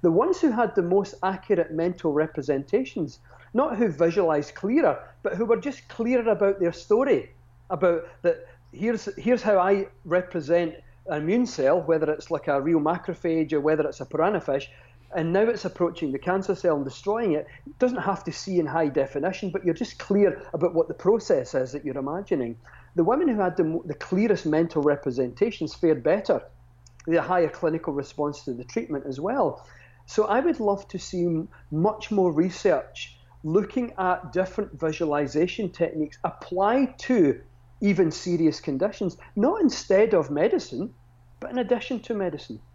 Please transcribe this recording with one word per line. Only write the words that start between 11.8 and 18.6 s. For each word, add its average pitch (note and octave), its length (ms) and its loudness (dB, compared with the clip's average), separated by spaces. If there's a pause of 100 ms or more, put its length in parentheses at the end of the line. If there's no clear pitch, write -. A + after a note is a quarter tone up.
whether D3+ 300 0
it's - 200 -6
like D3+ 160 -6
a C#3 140 2
real D#3+ 180 2
macrophage E3 720 -2
or D3+ 80 0
whether D3+ 260 2
it's - 140 -6
a C3 60 -8
piranha E3+ 340 0
fish, C#3 300 -4 (440)
and E3 200 -2
now F#3+ 80 4
it's A3+ 240 0
approaching E3+ 480 -2
the C3+ 60 -4
cancer F#3+ 360 -2
cell D#3 220 0
and C#3 80 -4
destroying G3+ 480 -2
it. D3+ 120 -2 (220)
It C#4+ 120 -18
doesn't B3+ 180 2
have F#3+ 260 -4
to E3+ 80 -6
see F3+ 280 -2
in D#3+ 60 2